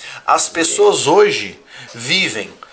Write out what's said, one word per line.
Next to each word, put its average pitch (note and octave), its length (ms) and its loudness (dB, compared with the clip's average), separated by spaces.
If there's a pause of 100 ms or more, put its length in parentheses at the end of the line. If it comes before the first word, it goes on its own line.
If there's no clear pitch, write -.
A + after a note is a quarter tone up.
(280)
As D#3+ 220 2
pessoas E3 580 2
hoje D#3+ 520 2 (340)
vivem B2+ 580 -4 (220)